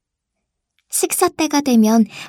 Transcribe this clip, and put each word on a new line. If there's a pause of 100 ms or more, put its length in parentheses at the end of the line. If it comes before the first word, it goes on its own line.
(880)
식사
때가
되면 (220)